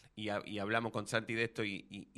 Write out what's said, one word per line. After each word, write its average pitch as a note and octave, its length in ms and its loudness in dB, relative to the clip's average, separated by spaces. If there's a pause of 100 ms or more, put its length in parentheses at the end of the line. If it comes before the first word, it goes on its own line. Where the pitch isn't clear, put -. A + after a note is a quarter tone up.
(160)
y G#2+ 140 -2
ha-, G2+ 160 0
y G#2 120 -4
hablamos A2 320 2
con G#2+ 160 0
Santi A2+ 280 0
de A2+ 100 2
esto A2+ 180 -2
y, G2+ 280 -2
y, G2 280 -10